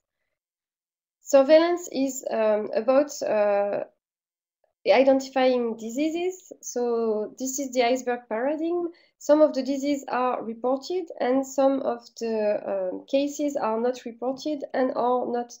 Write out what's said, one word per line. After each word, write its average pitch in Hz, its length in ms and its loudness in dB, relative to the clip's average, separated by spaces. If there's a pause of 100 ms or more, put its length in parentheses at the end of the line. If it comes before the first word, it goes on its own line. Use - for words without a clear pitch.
(1200)
Surveillance 320 680 6
is, 269 400 -4
um, 214 420 0
about, 262 480 2
uh, 202 600 0 (1040)
identifying 254 920 4
diseases. 311 720 -4 (100)
So 226 800 -4
this 262 180 -6
is 277 140 -6
the 240 120 2
iceberg 240 440 -2
paradigm. 320 600 -2 (280)
Some 302 240 4
of 285 120 6
the 262 100 -2
diseases 277 460 -2
are 247 340 -2
reported 262 680 -4 (120)
and 262 260 0
some 269 360 2
of 240 220 -4 (140)
the, 208 720 -2
um, 190 140 -10
cases 285 500 -2
are 220 240 -2
not 247 240 -2
reported 262 680 -6
and 262 200 0
are 247 320 0
not 240 360 -6